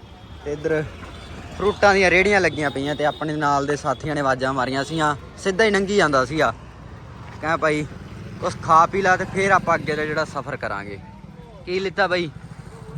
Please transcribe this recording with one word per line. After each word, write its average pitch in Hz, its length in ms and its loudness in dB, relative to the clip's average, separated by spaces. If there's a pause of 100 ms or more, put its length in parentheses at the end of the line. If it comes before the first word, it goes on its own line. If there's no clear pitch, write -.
(440)
ਤੇ 147 80 -6
ਇੱਧਰ 156 320 -2 (720)
ਫਰੂਟਾਂ 202 360 4
ਦੀਆਂ 190 160 6
ਰੇਹੜੀਆਂ 190 300 6
ਲੱਗੀਆਂ 156 300 0
ਪਈਆਂ, 139 240 -4
ਤੇ 147 100 -2
ਆਪਣੇ 151 320 -2
ਨਾਲ 143 300 2
ਦੇ 147 100 0
ਸਾਥੀਆਂ 147 380 -4
ਨੇ 147 60 -2
ਆਵਾਜ਼ਾਂ 131 320 0
ਮਾਰੀਆਂ 135 320 -2
ਸੀਗੀਆਂ, 151 320 0 (220)
ਸਿੱਧਾ 196 260 2
ਹੀ 220 60 4
ਲੰਘੀ 202 260 2
ਜਾਂਦਾ 147 280 6
ਸੀਗਾ। 131 300 2 (880)
ਕਹਿ 160 160 0
ਭਾਈ 151 300 0 (540)
ਕੁਛ 175 220 -4
ਖਾ 165 240 8
ਪੀ 196 160 -2
ਲਾ, 185 140 6
ਤੇ 185 80 -4
ਫਿਰ 196 260 0
ਆਪਾਂ 175 240 4
ਅੱਗੇ 151 220 -2
ਦਾ 151 80 -2
ਜਿਹੜਾ 151 200 -2
ਸਫ਼ਰ 139 320 -8
ਕਰਾਂਗੇ। 101 420 -8 (680)
ਕੀ 185 140 -2
ਲਿੱਤਾ 190 260 2
ਬਾਈ? 175 240 0 (680)